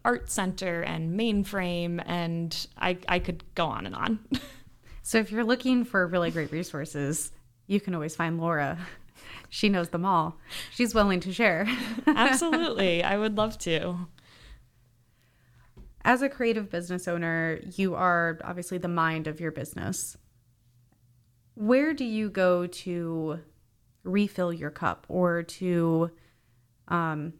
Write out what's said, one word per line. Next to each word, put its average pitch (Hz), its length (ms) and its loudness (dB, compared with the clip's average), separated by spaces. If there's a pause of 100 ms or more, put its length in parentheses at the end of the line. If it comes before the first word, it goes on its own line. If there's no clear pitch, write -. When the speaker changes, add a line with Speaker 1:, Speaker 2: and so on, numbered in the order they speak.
Speaker 1:
art 240 260 0
center 185 520 -2
and 165 360 -4
Mainframe, 185 880 -2
and 170 600 -4 (100)
I, 180 220 -2 (100)
I 180 120 0
could 175 220 -6 (120)
go 170 120 0
on 107 200 -6
and 92 80 -8
on. 214 240 -2 (120)
<laughs> 269 100 -2 (680)
Speaker 2:
So 226 120 2
if 208 120 0
you're 226 140 0
looking 247 400 2
for 190 240 2
really 170 240 2
great 156 180 -4
resources, 147 800 -4 (380)
you 202 100 2
can 196 160 -2
always 160 220 -4
find 165 240 -2
Laura. 160 360 0 (720)
She - 200 2
knows 180 220 2
them 170 140 -2
all. 165 320 2 (360)
She's 233 240 0
willing 202 240 6
to 180 120 -6
share. 196 360 4 (200)
<laughs> - 200 -4
Speaker 1:
Absolutely. 262 960 4
I 196 120 2
would 208 200 0
love 220 220 0
to. 175 380 -2 (2000)
Speaker 2:
As 247 180 6
a 277 60 2
creative 220 420 0
business 175 360 -4
owner, 165 540 0 (160)
you 190 180 2
are 170 480 2
obviously 180 360 -6
the 175 100 -2
mind 160 400 2
of 156 100 -6
your 160 140 -2
business. - 640 -6 (1400)
Where 254 400 4
do 269 100 -4
you 214 240 -2
go 180 380 4
to 165 720 -4 (640)
refill 185 500 0
your 165 180 -6
cup - 380 -4
or 175 360 2
to, 170 640 2 (800)
um, 160 520 -2